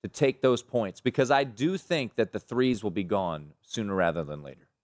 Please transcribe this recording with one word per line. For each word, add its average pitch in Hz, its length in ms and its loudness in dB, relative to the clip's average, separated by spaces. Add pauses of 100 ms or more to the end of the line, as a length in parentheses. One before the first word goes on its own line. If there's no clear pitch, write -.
to 104 60 -6
take 135 320 0
those 123 220 4
points? 107 380 -4
Because 127 280 0
I 139 140 4
do 139 340 -2
think 143 380 -4
that 110 160 0
the 107 80 -6
threes 123 440 0
will 101 80 -2
be 95 120 -2
gone 85 480 -4 (100)
sooner 101 320 -6
rather 85 300 2
than 73 180 -8
later. 69 260 -18 (160)